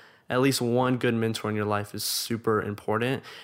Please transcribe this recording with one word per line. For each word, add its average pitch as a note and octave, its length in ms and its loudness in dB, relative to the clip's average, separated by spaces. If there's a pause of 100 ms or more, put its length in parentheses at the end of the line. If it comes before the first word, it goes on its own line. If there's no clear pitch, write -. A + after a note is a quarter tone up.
(300)
at B2+ 100 2
least C3+ 200 4
one B2+ 380 2
good A#2+ 160 2
mentor A2+ 340 -2
in G#2+ 80 -2
your G#2+ 80 0
life G#2 300 -2
is G#2 100 -6
super A2 560 0
important. A2 600 -2 (220)